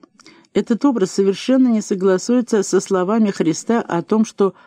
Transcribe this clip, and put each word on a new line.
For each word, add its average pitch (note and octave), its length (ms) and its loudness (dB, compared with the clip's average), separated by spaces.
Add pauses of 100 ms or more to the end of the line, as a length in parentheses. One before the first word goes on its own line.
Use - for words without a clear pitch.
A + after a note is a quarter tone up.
(540)
Этот G#3 320 0
образ A3+ 240 0
совершенно B3 580 2
не G#3+ 140 0
согласуется G3 800 0
со F#3 180 0
словами G3 500 0
Христа F#3+ 520 -2
о E3+ 180 -4
том, G#3+ 240 0
что G3 300 -2 (120)